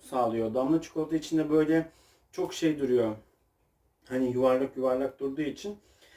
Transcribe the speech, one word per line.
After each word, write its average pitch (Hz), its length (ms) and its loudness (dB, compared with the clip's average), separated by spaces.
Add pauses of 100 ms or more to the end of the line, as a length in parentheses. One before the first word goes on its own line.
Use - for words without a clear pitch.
sağlıyor. 113 540 -2
Damla 147 280 2
çikolata 160 340 -4
içinde 156 340 -2
böyle 156 400 2 (420)
çok - 220 -4
şey 151 240 0
duruyor. 120 380 2 (920)
Hani 127 220 0
yuvarlak 127 460 2
yuvarlak 131 440 -2
durduğu 139 220 -4
için 202 360 -8 (380)